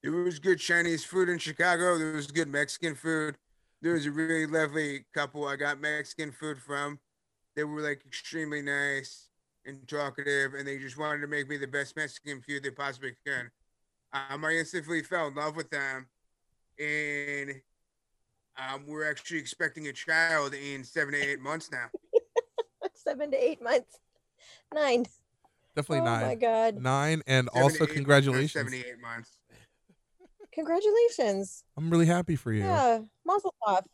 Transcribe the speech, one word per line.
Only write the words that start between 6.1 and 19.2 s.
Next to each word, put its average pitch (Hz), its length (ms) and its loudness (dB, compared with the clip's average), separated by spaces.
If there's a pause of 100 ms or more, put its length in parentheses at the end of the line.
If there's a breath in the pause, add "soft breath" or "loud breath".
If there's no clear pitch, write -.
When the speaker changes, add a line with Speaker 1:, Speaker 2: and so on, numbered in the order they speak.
Speaker 1:
food 139 260 -8
from. 143 400 -6 (560)
They 151 100 -2
were, 151 180 -6
like, 143 240 -4
extremely 151 560 -8
nice 143 680 -4 (360)
and 135 220 -18
talkative, 143 680 -2
and 139 120 -10
they 139 120 -8
just 135 200 -12
wanted 151 220 -4
to 143 80 -6
make 147 200 -4
me 147 80 -8
the 139 100 -6
best 139 280 -6
Mexican 143 460 -10
food 139 240 -8
they 139 60 -4
possibly 131 440 -8 (100)
could. 127 260 -6 (640)
Um, 139 320 -6
I 156 100 2
instantly 165 480 -2
fell 165 260 -2
in 135 60 -10
love 151 200 -4
with 160 160 -8
them, 135 380 -6 (720)
and, 143 800 -4 (1000)
um, 135 280 -8
we're 151 220 -4
actually 156 300 -6